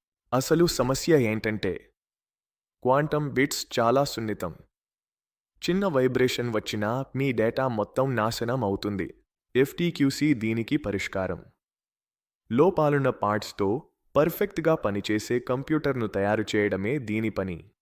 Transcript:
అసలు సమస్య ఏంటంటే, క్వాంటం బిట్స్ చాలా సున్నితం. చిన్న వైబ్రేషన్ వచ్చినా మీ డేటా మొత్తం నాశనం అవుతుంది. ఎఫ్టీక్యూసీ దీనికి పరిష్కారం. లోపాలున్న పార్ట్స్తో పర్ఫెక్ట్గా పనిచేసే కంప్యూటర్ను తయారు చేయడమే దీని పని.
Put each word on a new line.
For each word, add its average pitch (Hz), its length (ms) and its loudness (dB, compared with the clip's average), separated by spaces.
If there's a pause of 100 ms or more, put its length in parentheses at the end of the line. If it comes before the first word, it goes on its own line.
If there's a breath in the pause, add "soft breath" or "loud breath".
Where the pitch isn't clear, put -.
(340)
అసలు 160 320 4
సమస్య 135 560 2
ఏంటంటే, 107 680 -2 (920)
క్వాంటం 147 460 2
బిట్స్ 131 380 0 (140)
చాలా 123 240 4
సున్నితం. 104 500 -6 (1160)
చిన్న 196 160 0
వైబ్రేషన్ 127 680 2
వచ్చినా 107 500 -2 (120)
మీ 135 160 0
డేటా 117 360 0
మొత్తం 131 480 -2
నాశనం 117 480 -2
అవుతుంది. 98 500 -2 (420)
ఎఫ్టీక్యూసీ 143 760 2
దీనికి 113 420 -2
పరిష్కారం. 98 680 -4 (1080)
లోపాలున్న 147 580 4
పార్ట్స్తో 104 720 -2 (340)
పర్ఫెక్ట్గా 160 580 0
పనిచేసే 107 640 -2
కంప్యూటర్ను 131 680 -2
తయారు 104 380 0 (120)
చేయడమే 104 420 0
దీని 110 320 -4
పని. 92 400 -6 (120)